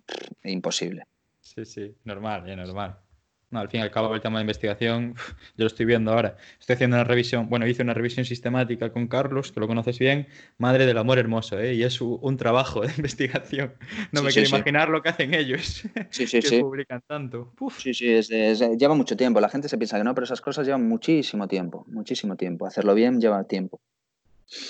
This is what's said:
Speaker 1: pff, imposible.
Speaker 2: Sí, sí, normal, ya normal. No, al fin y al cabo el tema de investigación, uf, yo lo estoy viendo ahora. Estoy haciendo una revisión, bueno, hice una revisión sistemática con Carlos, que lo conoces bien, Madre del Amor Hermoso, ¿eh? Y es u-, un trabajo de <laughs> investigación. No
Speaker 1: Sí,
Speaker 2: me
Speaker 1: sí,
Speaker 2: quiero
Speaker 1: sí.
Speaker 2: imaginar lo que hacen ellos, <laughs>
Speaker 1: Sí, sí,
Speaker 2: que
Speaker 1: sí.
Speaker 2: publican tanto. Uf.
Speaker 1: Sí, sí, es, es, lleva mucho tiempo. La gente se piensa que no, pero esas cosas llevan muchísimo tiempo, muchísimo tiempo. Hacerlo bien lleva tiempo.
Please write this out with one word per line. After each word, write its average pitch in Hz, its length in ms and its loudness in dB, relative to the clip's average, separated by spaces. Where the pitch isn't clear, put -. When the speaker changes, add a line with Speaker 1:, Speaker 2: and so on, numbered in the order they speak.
Speaker 1:
pff, - 400 -12
imposible. 92 580 -6
Speaker 2:
Sí, - 240 -16
sí, 104 280 -14
normal, 104 400 -8
ya 95 100 -12
normal. 92 400 -10
No, 117 100 -6
al 101 60 -6
fin 117 120 -4
y 110 40 0
al 107 60 -2
cabo 110 240 0
el 107 80 -4
tema 110 160 -2
de 110 60 -2
investigación, 117 720 -2
uf, - 180 -14
yo 110 60 2
lo - 20 4
estoy 113 220 0
viendo 113 240 4
ahora. 113 260 2
Estoy - 160 0
haciendo 123 220 4
una 120 60 6
revisión, 120 460 2
bueno, 117 160 0
hice 123 160 0
una 120 140 0
revisión 120 280 -2
sistemática 120 680 -2
con 120 160 -2
Carlos, 135 440 -2
que - 80 -8
lo 107 60 0
conoces 117 320 -2
bien, 139 300 2
Madre 131 260 6
del 117 140 4
Amor 127 180 4
Hermoso, 113 420 0
¿eh? 123 140 -2
Y 113 80 0
es 123 180 0
u-, 117 220 -4
un 135 160 -2
trabajo 120 440 2
de 135 120 -2
<laughs> - 40 -14
investigación. 139 760 -4
No 147 100 0
Speaker 1:
Sí, 143 60 0
Speaker 2:
me - 20 2
Speaker 1:
sí, 131 60 2
Speaker 2:
quiero 139 140 6
Speaker 1:
sí. 135 60 2
Speaker 2:
imaginar 147 340 2
lo 156 120 0
que 160 80 -2
hacen 156 240 0
ellos, 151 480 -2
<laughs> - 140 -10
Speaker 1:
Sí, 123 160 -2
sí, 117 140 2
Speaker 2:
que 147 60 0
Speaker 1:
sí. 120 140 6
Speaker 2:
publican 135 460 -4
tanto. 123 520 -8
Uf. 262 200 -8
Speaker 1:
Sí, 135 160 -4
sí, 120 180 2
es, 110 160 4
es, 110 300 2
lleva 143 160 4
mucho 127 240 2
tiempo. 120 220 4
La 104 100 4
gente 143 180 -4
se 135 120 -4
piensa 110 180 -2
que 104 60 0
no, 123 100 0
pero 131 120 -4
esas 123 160 -6
cosas 135 260 -4
llevan 131 200 2
muchísimo 113 600 0
tiempo, 90 400 -4
muchísimo 107 480 -6
tiempo. 90 320 -4
Hacerlo 101 260 2
bien 120 260 4
lleva 104 260 2
tiempo. 95 340 -6